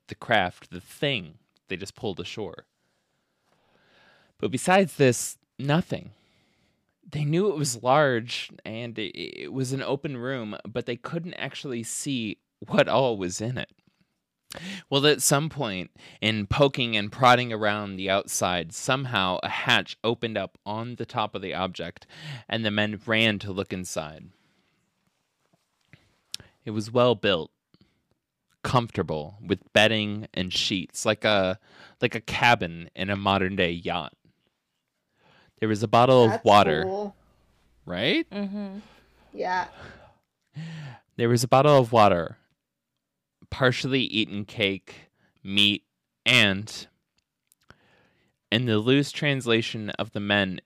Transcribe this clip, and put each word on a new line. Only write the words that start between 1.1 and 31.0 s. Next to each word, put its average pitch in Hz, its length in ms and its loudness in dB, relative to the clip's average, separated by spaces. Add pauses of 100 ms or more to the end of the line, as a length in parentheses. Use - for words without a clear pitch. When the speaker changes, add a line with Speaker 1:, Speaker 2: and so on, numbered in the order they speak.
Speaker 1:
they 95 80 -6
just 92 180 -14
pulled 95 240 -6
ashore. - 460 -12 (1700)
But 101 140 -4
besides 180 440 2
this, - 420 2 (200)
nothing. 143 540 -2 (1000)
They 151 140 -4
knew 165 260 0
it 156 80 -2
was 120 260 -4
large 123 680 2 (140)
and 113 340 -10
it, 101 180 -8
it 76 360 -12
was 131 180 -4
an 135 100 -4
open 135 360 -4
room, 120 400 -8 (100)
but 120 180 -8
they 117 120 -6
couldn't 170 380 -10
actually 127 480 -8
see 117 540 -6 (300)
what 139 220 2
all 120 280 2
was 92 220 -6
in 120 180 -6
it. - 140 -10 (1200)
Well, 139 160 2
at 139 160 4
some 147 280 2
point, 101 420 -8 (300)
in 107 260 0
poking 135 480 2
and 104 160 -2
prodding 123 400 6
around 104 440 -2
the 95 140 -4
outside, 90 640 0
somehow 120 680 -2
a 98 60 -6
hatch 110 560 0
opened 113 320 -2
up 95 280 -6
on 113 300 -8
the 113 100 -10
top 110 300 -6
of 95 60 -8
the 90 120 -8
object, 90 540 -8 (400)
and 113 180 -4
the 104 60 2
men 104 340 0
ran 110 340 2
to 101 120 -10
look 92 220 -6
inside. 82 560 -10 (2250)
It 113 60 -10
was 107 200 -6
well 120 240 4
built, 92 360 0 (1120)
comfortable, 90 840 -2
with 98 140 -2 (140)
bedding 107 600 2
and 92 180 -4
sheets, - 540 -4